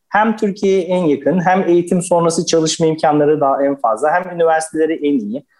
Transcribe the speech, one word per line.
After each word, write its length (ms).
Hem 260
Türkiye'ye 460
en 240
yakın, 400
hem 220
eğitim 340
sonrası 440
çalışma 400
imkanları 560
daha 220
en 120
fazla, 360
hem 240
üniversiteleri 580
en 260
iyi, 240